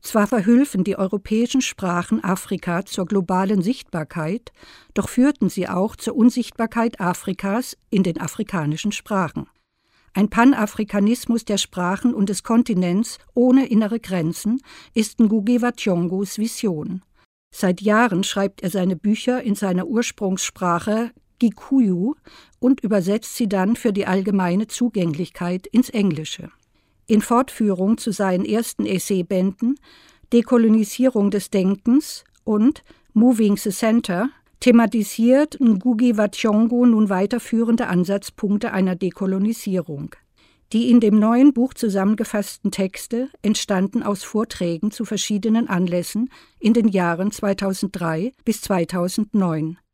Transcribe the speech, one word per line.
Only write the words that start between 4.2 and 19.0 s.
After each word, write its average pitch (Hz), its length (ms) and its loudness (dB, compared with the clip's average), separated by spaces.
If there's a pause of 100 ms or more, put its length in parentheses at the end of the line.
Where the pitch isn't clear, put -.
doch - 160 -2
führten 247 400 2
sie 180 180 -4
auch 185 260 -2
zur - 220 -6
Unsichtbarkeit 233 840 0
Afrikas 196 800 -4 (140)
in 196 140 2
den 170 140 -4
afrikanischen 165 760 -6
Sprachen. 180 560 -6 (680)
Ein 208 160 2
Panafrikanismus 220 1120 0
der 202 140 -2
Sprachen 185 560 -2
und 196 160 0
des 190 120 -6
Kontinents 202 760 0 (160)
ohne 254 320 4
innere 220 340 0
Grenzen 185 640 -4 (320)
ist - 260 -2
Ngugi 226 400 2
wa 247 80 -2
Thiong'os 185 720 -2
Vision. 185 640 -4 (500)
Seit 180 280 -2
Jahren 208 420 2
schreibt 196 400 -4
er 185 80 -4
seine 185 240 -2
Bücher 220 480 -2